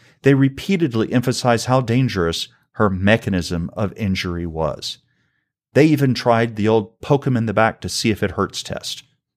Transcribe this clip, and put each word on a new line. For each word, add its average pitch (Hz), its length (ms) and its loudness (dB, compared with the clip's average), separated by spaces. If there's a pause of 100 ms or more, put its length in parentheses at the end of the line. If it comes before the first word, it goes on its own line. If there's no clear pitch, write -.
(240)
they 139 100 6
repeatedly 135 800 0
emphasize 123 520 0
how 127 140 2
dangerous 107 680 0 (240)
her 107 160 2
mechanism 92 840 0
of 104 220 -4
injury 90 500 -4
was. 80 520 -6 (760)
They 135 120 6
even 139 280 2
tried 117 440 0
the 104 100 0
old 110 320 0
poke 143 260 0
'em 131 120 0
in 117 80 0
the 107 80 -4
back 110 280 2
to 90 80 -8
see - 220 0
if 98 100 -2
it 98 100 -2
hurts - 320 -4
test. - 400 -12 (340)